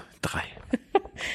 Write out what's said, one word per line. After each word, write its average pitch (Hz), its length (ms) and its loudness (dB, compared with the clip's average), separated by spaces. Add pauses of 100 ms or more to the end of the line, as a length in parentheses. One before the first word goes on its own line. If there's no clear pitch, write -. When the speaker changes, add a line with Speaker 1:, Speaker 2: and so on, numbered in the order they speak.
(220)
Speaker 1:
Drei. - 200 0 (300)
Speaker 2:
<laughs> 240 100 2 (540)